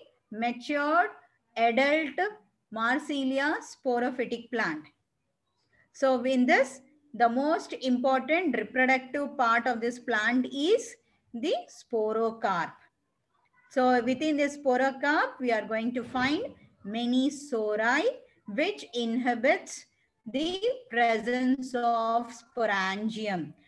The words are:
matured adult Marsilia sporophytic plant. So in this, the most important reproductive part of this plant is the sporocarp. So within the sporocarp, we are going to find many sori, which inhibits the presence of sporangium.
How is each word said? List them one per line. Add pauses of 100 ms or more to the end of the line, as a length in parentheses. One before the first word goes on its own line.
(300)
matured (460)
adult (540)
Marsilia
sporophytic
plant. (1080)
So
in
this, (340)
the
most
important
reproductive
part
of
this
plant
is (400)
the (140)
sporocarp. (960)
So
within
the
sporocarp,
we
are
going
to
find (400)
many
sori, (420)
which (100)
inhibits (460)
the (300)
presence
of
sporangium. (160)